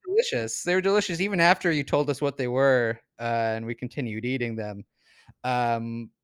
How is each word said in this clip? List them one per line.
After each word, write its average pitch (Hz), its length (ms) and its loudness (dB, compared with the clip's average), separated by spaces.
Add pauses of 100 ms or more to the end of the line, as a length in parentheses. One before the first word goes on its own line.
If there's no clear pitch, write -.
delicious. 135 560 0
They 175 100 2
were 185 80 4
delicious 196 400 0
even 196 180 0
after 175 320 4
you 147 120 0
told 147 260 2
us 135 120 -2
what 143 160 -2
they 127 100 -2
were, 123 520 2 (200)
uh, 113 40 -6 (320)
and 113 100 -6
we 117 100 -4
continued 117 500 -6
eating 120 300 -2
them. 104 280 -8 (600)
Um, 117 680 -2 (140)